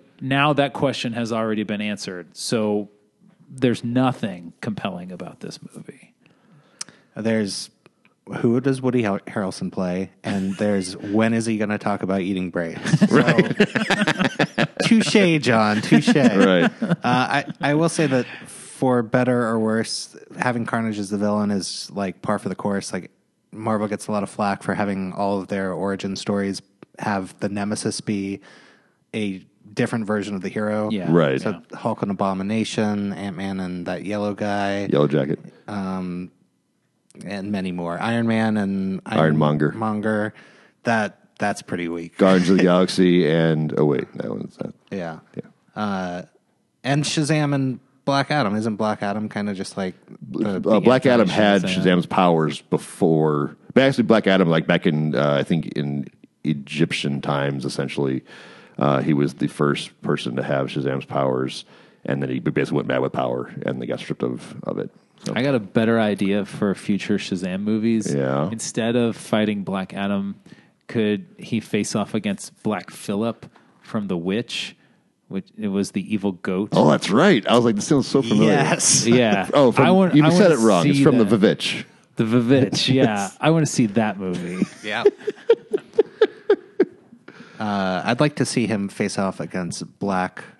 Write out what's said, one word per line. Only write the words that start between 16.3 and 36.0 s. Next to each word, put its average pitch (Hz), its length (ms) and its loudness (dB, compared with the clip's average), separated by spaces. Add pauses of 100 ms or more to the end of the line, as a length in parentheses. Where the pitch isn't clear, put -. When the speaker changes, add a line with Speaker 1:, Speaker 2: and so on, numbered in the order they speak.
Speaker 2:
Uh, 170 200 0
I, 127 420 0 (160)
I 143 140 0
will 160 140 2
say 160 180 0
that 131 200 0 (200)
for - 560 -2
better 123 440 0
or 113 120 0
worse, 110 580 -2 (220)
having 120 280 -2
Carnage 113 320 -4
as 98 120 -6
the 104 80 -4
villain 104 320 0
is, - 420 -6
like, 98 300 -6
par 104 160 -2
for - 120 -8
the 92 40 -6
course. 98 380 -6
Like, 92 180 -10 (420)
Marvel 107 360 -4
gets 101 180 -8
a 107 60 -6
lot 104 100 -2
of 98 60 -6
flack 101 340 -4
for 98 120 -4
having 95 400 -4
all 98 260 -2
of 90 80 -10
their 95 240 -4
origin 98 440 -4
stories 98 440 -4 (380)
have 98 420 -6
the 104 80 -4
nemesis 101 540 -6
be 98 380 -4 (760)
a 101 280 -6 (300)
different 117 340 -2
version 101 280 -2
of 90 80 -6
the 98 80 -4
hero. 107 400 -2
Speaker 1:
Yeah. 104 200 -4
Speaker 3:
Right. 76 300 4
Speaker 2:
So 95 300 -6
Speaker 1:
Yeah. - 80 -16
Speaker 2:
Hulk 113 240 -6
and 101 80 -2
Abomination, 101 1040 -2
Ant-Man 98 460 -6
and 90 260 -6
that 87 180 -6
yellow 104 300 -4
guy. 101 520 -4
Speaker 3:
Yellow 73 220 2
Jacket. 71 300 0 (300)
Speaker 2:
Um, 92 600 -6 (960)